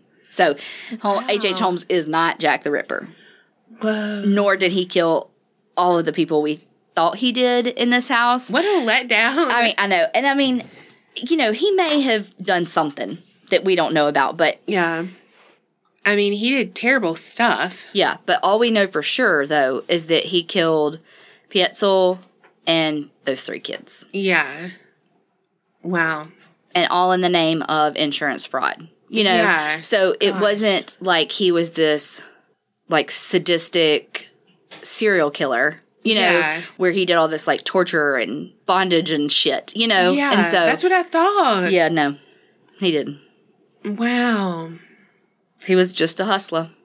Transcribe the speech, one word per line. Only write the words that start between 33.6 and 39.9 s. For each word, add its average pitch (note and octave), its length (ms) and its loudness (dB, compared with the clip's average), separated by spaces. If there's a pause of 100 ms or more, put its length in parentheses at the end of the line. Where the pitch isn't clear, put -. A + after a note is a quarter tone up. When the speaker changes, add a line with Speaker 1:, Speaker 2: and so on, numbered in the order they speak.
Speaker 1:
serial F#3 500 0
killer, C#3 500 -2 (220)
you A3 120 2
know, G3+ 60 2
Speaker 2:
Yeah. E3 400 0 (160)
Speaker 1:
where F#3 140 2
he F#3+ 140 0
did F3 100 2
all D#3+ 120 4
this, D#3 200 -6
like, D3+ 160 0
torture D#3+ 540 0
and B2 340 -6 (140)
bondage F3+ 460 2
and D3 200 -2
shit, - 440 0
you A3+ 120 2
know? F#3 240 4